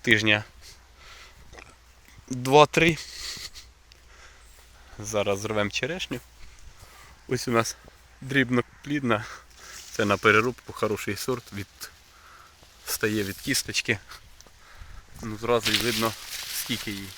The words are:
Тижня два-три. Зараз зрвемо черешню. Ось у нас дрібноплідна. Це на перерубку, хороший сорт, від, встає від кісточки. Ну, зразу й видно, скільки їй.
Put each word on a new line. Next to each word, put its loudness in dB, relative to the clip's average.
Тижня 6
два-три. 6
Зараз 0
зрвемо -2
черешню. -6
Ось -4
у -2
нас 2
дрібноплідна. 0
Це -2
на 2
перерубку, 4
хороший -2
сорт, -6
від, -12
встає -2
від -6
кісточки. -2
Ну, -8
зразу 0
й 2
видно, 0
скільки -6
їй. -10